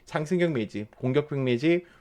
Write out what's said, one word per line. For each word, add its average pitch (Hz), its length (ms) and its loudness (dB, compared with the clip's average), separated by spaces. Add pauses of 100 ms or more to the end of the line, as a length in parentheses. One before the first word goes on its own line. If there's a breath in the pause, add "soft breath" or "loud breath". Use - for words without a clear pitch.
상승형 170 480 0
매집, 107 440 -4
공격형 139 480 -2
매집, 151 420 2 (140 soft breath)